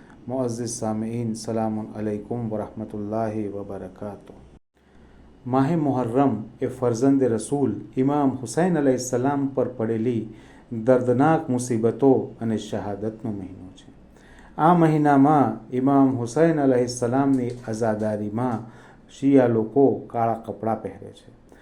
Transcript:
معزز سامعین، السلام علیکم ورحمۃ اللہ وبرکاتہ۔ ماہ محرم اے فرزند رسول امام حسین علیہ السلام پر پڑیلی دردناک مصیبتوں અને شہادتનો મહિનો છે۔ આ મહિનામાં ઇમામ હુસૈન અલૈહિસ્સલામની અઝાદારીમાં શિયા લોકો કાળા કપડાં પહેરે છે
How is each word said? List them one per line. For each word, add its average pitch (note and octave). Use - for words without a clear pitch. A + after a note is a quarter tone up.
معزز A#2+
سامعین، A2+
السلام A2
علیکم G#2+
ورحمۃ G#2+
اللہ G#2+
وبرکاتہ۔ G2
ماہ C3+
محرم B2+
اے C3
فرزند B2+
رسول A2+
امام C#3
حسین E3+
علیہ C#3
السلام C3
پر B2+
پڑیلی A2+
دردناک B2
مصیبتوں B2
અને A2+
شہادتનો G#2
મહિનો F#2
છે۔ -
આ E3
મહિનામાં D3
ઇમામ C3+
હુસૈન D3+
અલૈહિસ્સલામની B2
અઝાદારીમાં G#2+
શિયા C#3
લોકો A2+
કાળા A#2
કપડાં A2
પહેરે G2+
છે -